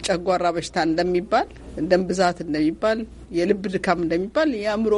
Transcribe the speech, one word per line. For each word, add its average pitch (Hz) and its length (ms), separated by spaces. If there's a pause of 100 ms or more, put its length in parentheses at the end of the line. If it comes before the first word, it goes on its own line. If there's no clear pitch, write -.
ጨጓራ 180 480
በሽታ 165 320
እንደሚባል፣ 180 640 (340)
ደም 185 220
ብዛት 180 360
እንደሚባል፣ 160 580 (340)
የልብ 190 340
ድካም 180 340
እንደሚባል 190 540
የአእምሮ 214 440